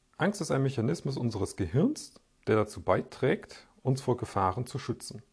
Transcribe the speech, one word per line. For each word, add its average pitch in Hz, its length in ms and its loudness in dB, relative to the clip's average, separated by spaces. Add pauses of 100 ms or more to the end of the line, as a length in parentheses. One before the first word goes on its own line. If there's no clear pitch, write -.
(160)
Angst 196 240 0
ist 151 100 -4
ein 135 120 2
Mechanismus 135 540 0
unseres 101 380 -2
Gehirns, 131 600 0 (340)
der 107 80 6
dazu 104 260 0
beiträgt, - 840 0 (160)
uns 131 160 0
vor 123 160 0
Gefahren 101 500 0
zu - 140 -8
schützen. - 420 -8 (100)